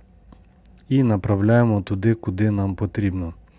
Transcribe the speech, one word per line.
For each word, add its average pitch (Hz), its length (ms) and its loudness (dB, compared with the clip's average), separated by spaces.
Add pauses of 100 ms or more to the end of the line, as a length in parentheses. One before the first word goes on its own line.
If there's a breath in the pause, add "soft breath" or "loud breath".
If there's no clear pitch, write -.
(880)
і 135 140 2
направляємо 107 760 2
туди, 104 320 0
куди 107 380 -2
нам 98 240 -2
потрібно. 92 580 -4 (260 soft breath)